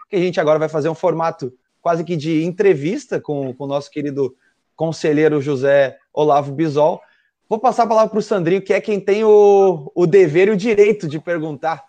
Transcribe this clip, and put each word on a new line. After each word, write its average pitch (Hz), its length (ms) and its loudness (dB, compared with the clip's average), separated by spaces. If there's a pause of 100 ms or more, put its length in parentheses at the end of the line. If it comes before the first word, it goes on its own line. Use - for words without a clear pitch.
(100)
que 208 60 -6
a 175 40 0
gente 180 200 -2
agora 156 180 2
vai 156 100 -2
fazer 151 200 -4
um 160 80 -4
formato 160 560 -4 (280)
quase 170 220 -2
que 170 140 -6
de 156 260 -2
entrevista 180 800 -2
com, 135 340 -8
com 135 80 -14
o 139 60 -8
nosso 143 200 -6
querido 139 460 -6 (400)
conselheiro 151 640 0
José 139 560 0 (160)
Olavo 143 380 0
Bisol. 151 500 -2 (480)
Vou 214 100 -4
passar 233 260 0
a - 20 2
palavra 220 240 2
pro 214 100 -2
Sandrinho, 190 400 -2
que 190 140 -4
é 196 60 0
quem 202 200 -4
tem 202 240 -2
o, 196 680 4
o 175 120 2
dever 180 420 4
e - 20 2
o 220 60 0
direito 202 520 2
de 147 100 -8
perguntar. 160 720 -6